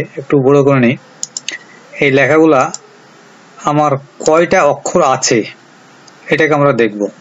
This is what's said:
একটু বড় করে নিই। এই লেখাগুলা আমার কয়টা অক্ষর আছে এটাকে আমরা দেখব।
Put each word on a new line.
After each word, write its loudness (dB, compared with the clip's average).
একটু -6
বড় 4
করে 2
নিই। 0
এই 2
লেখাগুলা 2
আমার 0
কয়টা 2
অক্ষর -2
আছে 0
এটাকে 0
আমরা 2
দেখব। -2